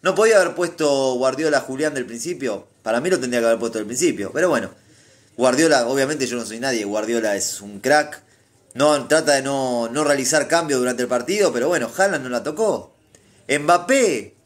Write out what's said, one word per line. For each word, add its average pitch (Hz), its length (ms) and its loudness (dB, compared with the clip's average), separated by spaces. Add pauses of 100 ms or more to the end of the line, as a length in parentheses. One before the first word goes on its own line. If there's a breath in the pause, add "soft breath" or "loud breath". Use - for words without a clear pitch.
¿No 185 120 0
podía 220 220 4
haber 180 180 4
puesto 147 600 0
Guardiola 135 460 2
a - 20 -4
Julián 139 320 -4
del 131 120 -4
principio? 117 640 -8 (160)
Para 110 160 0
mí 160 100 -2
lo 180 100 2
tendría 123 200 -2
que 117 80 2
haber 113 120 2
puesto 110 200 -4
del 107 80 -6
principio. 117 460 -2
Pero 170 160 2
bueno, 117 200 -2 (680 soft breath)
Guardiola, 127 500 4
obviamente 135 400 0
yo 120 100 -6
no 117 80 -6
soy 110 140 -12
nadie. 113 240 -2
Guardiola 107 520 -2
es - 260 -6
un 101 180 -16
crack. 147 420 0 (520 soft breath)
No, 143 340 2
trata 147 280 2
de 135 60 0
no, 131 460 -2
no 135 160 -2
realizar 143 440 0
cambios 151 320 0
durante 123 220 -2
el 123 60 -2
partido. 143 460 0
Pero 120 160 0
bueno, 143 280 -2
Haaland 185 260 0
no 127 60 -10
la 120 140 -4
tocó. 156 500 -4 (540 soft breath)
Mbappé. 165 880 2 (100)